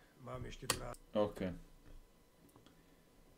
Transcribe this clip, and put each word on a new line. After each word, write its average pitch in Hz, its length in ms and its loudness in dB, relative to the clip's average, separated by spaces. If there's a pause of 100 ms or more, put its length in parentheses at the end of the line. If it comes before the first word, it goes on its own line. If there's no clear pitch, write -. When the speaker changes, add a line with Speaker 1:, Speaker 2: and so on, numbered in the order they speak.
(220)
Speaker 1:
mám 127 240 -4
ještě - 220 -4
tu - 120 2
rá-, 123 160 -4 (180)
Speaker 2:
OK. 104 280 6 (2000)